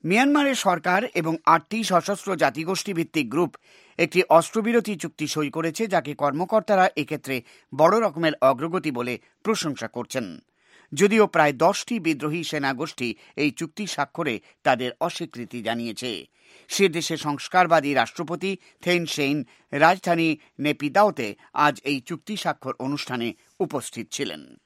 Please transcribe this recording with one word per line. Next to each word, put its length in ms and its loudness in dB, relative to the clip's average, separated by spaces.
মিয়ানমারের 500 4
সরকার 480 0
এবং 320 0
আটটি 380 2
সশস্ত্র 520 0
জাতিগোষ্ঠী 580 -2
ভিত্তিক 360 -2
গ্রুপ 260 0
একটি 320 2
অস্ত্রবিরতি 680 4
চুক্তি 320 -8
সই 220 -4
করেছে, 380 -4
যাকে 260 -2
কর্মকর্তারা 840 2
এক্ষেত্রে 440 -6
বড় 260 6
রকমের 400 0
অগ্রগতি 500 2
বলে 280 -4
প্রশংসা 440 -2
করছেন। 520 -8
যদিও 340 4
প্রায় 260 4
দশটি 460 0
বিদ্রোহী 440 -2
সেনাগোষ্ঠী 720 -4
এই 160 0
চুক্তি 360 -10
স্বাক্ষরে 520 -4
তাদের 360 2
অস্বীকৃতি 600 -8
জানিয়েছে। 640 -6
সে 220 2
দেশে 280 -4
সংস্কারবাদী 760 2
রাষ্ট্রপতি 640 -2
থেইন 240 0
সেইন 400 -2
রাজধানী 680 2
নেপিদাওতে 760 0
আজ 300 2
এই 180 -2
চুক্তি 360 -10
স্বাক্ষর 420 -6
অনুষ্ঠানে 540 -4
উপস্থিত 520 -6
ছিলেন। 440 -10